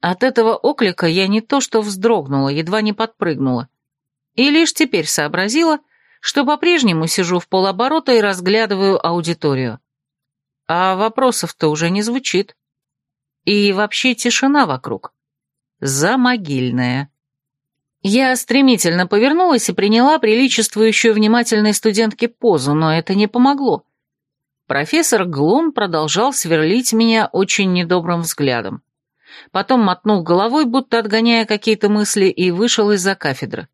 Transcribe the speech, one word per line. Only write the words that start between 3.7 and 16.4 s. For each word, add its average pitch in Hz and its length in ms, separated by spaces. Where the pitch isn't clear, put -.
И 269 160
лишь 311 240
теперь 214 320
сообразила, 220 760
что - 240
по-прежнему 269 640
сижу 180 340
в - 80
полоборота 233 640
и 226 60
разглядываю 196 840
аудиторию. 156 760
А 185 280
вопросов-то 220 720
уже 160 240
не 202 100
звучит. 233 560
И 202 280
вообще 214 420
тишина 269 500
вокруг. 127 480
Замогильная. 139 1300